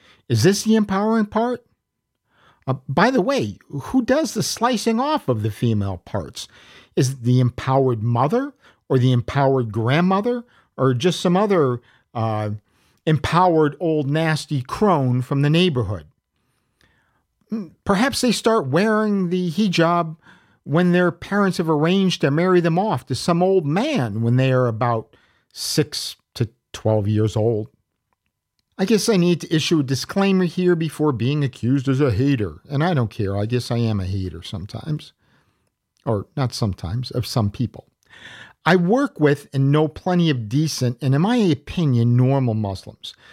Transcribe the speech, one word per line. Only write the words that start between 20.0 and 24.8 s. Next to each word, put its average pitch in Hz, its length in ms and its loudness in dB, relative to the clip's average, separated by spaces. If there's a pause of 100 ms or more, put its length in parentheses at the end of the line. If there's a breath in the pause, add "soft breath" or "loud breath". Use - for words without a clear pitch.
when 175 280 2
their 175 180 4
parents 196 480 -2
have 165 100 -2
arranged 170 540 2
to 143 80 2
marry 180 300 4
them 165 180 0
off 190 280 -2
to 131 80 -4
some 170 280 0
old 185 240 2
man 147 560 -2
when 117 140 2
they 131 160 2
are 127 160 2
about 113 480 -4 (360 soft breath)